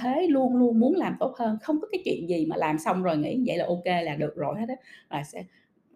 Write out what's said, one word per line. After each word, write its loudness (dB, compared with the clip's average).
thế 2
luôn 4
luôn 6
muốn 6
làm 0
tốt -2
hơn. -2
Không -2
có -8
cái -4
chuyện -2
gì 0
mà -2
làm 0
xong -2
rồi 2
nghĩ 0
vậy -2
là -2
ok, -2
là -2
được -4
rồi -4
hết -4
á. -8
Mà -6
sẽ, -14